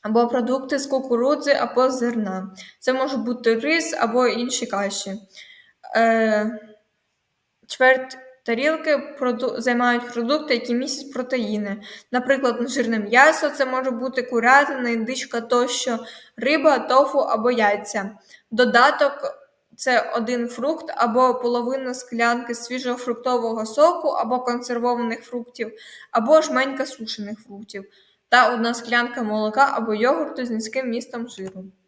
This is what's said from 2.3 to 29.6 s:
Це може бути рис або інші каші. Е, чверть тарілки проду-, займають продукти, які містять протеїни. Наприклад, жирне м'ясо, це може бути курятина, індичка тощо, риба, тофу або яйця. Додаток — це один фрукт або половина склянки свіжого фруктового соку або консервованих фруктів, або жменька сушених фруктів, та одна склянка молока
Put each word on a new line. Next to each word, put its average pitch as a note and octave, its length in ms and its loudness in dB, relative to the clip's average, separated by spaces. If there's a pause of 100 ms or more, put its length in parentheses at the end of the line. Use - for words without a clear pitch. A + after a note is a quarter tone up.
Це - 140 -2
може C4+ 240 -2
бути A3+ 420 0
рис D#4 400 2
або A#3+ 280 2
інші A#3 400 -2
каші. G3 480 -6 (840)
Е, A3+ 640 2 (1080)
чверть C4 520 2 (260)
тарілки D4 520 0
проду-, B3+ 640 -4
займають A#3+ 520 0
продукти, C4 420 0
які A#3 200 -2
містять - 380 -4
протеїни. G#3+ 680 -4 (300)
Наприклад, B3+ 580 0
жирне A3+ 280 -2
м'ясо, C#4 520 4
це C#4 160 0
може C4 240 -2
бути B3+ 320 -4
курятина, B3+ 680 2
індичка A#3 500 -4
тощо, A#3+ 580 -2 (380)
риба, C#4+ 420 4
тофу C#4 400 4
або A#3 320 0
яйця. G#3 600 0 (400)
Додаток — B3+ 640 4 (640)
це - 400 2
один A#3 320 -2
фрукт C#4+ 480 -4
або A#3+ 380 4
половина B3 600 -2
склянки A#3+ 600 -2
свіжого B3 440 -2
фруктового A#3 680 -2
соку D#4+ 420 4
або B3 320 -2
консервованих A#3+ 840 -4
фруктів, A#3 480 -10 (380)
або C#4 320 4
жменька C#4 440 -2
сушених A3 520 -10
фруктів, G3+ 460 -16 (440)
та A#3+ 260 6
одна A#3 200 0
склянка A#3+ 480 0
молока G#3+ 500 2